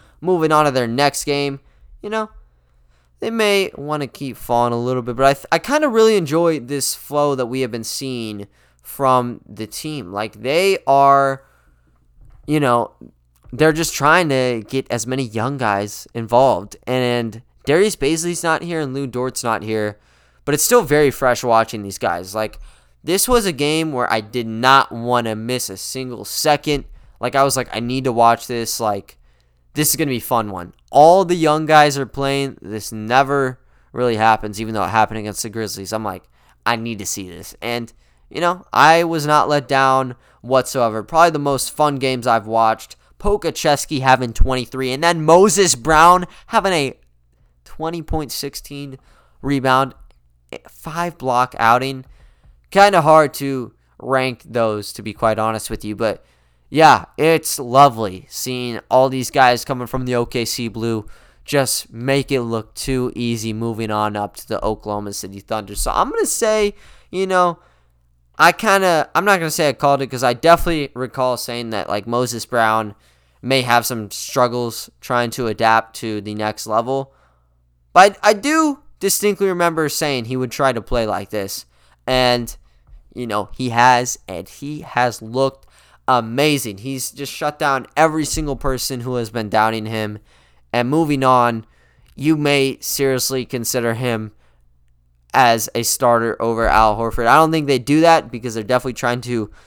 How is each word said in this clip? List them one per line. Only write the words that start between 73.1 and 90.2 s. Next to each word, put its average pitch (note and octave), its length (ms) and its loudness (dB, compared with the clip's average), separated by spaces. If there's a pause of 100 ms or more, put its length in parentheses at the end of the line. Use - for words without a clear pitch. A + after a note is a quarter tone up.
may C3 220 0
have A#2+ 240 2
some G#2+ 240 -8
struggles A#2+ 800 -4 (100)
trying A#2+ 300 -2
to B2 160 -6
adapt A2 500 0
to A2 260 -8
the G#2 120 -10
next G#2+ 320 -6
level. B2 460 -2 (800)
But G3 300 8
I, G#3 80 4
I - 20 8
do C#4+ 480 0 (180)
distinctly G3 480 0
remember E3+ 420 0
saying C#3 360 -2
he B2+ 120 -6
would B2+ 140 -4
try C3+ 220 2
to A2+ 80 -6
play A#2 260 -2
like G2 240 -4
this. G2 360 -6 (400)
And, B2 500 0 (580)
you B2 120 -10
know, G#2 260 -4
he B2+ 160 -6
has, B2 580 4
and F#2 220 -12
he D3 320 -12
has B2 400 -4
looked B2+ 460 -4 (420)
amazing. B2 720 0
He's C3 320 -8
just C#3 220 -12
shut D3 260 -6
down C#3 280 0 (100)
every D#3 280 2
single C#3+ 320 -6
person C3 440 -4
who B2 160 -6
has A2+ 120 -4
been G#2+ 220 -6
doubting A2 360 0
him. G#2+ 320 -6 (540)